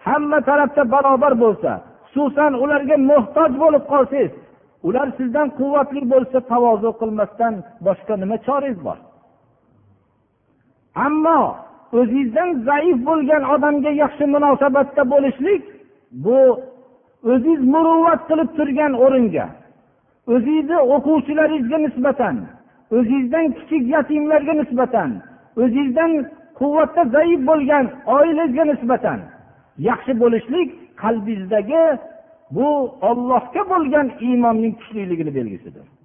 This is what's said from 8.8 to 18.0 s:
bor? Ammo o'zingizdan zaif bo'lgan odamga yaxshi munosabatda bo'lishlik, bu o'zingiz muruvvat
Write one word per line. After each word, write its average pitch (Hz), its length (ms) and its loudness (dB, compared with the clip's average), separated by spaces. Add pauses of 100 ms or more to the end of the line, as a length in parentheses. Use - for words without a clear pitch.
bor? 90 140 -8 (2000)
Ammo 311 440 2 (520)
o'zingizdan 254 580 0 (140)
zaif 294 420 2
bo'lgan 302 380 2
odamga 294 460 0
yaxshi 285 360 0
munosabatda 277 840 2
bo'lishlik, 277 520 0 (500)
bu 175 260 0 (840)
o'zingiz 262 380 2 (120)
muruvvat 330 520 2